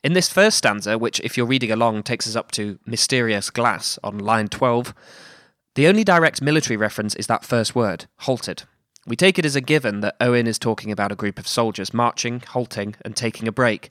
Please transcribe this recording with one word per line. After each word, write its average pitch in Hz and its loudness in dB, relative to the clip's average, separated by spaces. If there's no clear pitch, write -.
In 143 2
this 180 2
first 208 4
stanza, 104 0
which, 113 -2
if - -4
you're 120 2
reading 123 0
along, 110 2
takes 117 -4
us 110 -8
up - -6
to 104 -6
Mysterious 113 0
Glass 117 -2
on 101 -8
line 107 0
twelve, 123 0
the 143 6
only 214 6
direct 170 4
military 147 0
reference 107 -2
is 104 -8
that - 0
first 113 -2
word, 110 -2
halted. - -4
We 117 -4
take 185 2
it 160 0
as 143 0
a 139 2
given 123 0
that 104 -2
Owen 120 4
is 110 -2
talking 107 -2
about 101 -2
a 101 -6
group 101 -4
of - -10
soldiers 104 -2
marching, 120 -2
halting, 107 -6
and 104 -10
taking 113 -4
a 110 -2
break, 117 0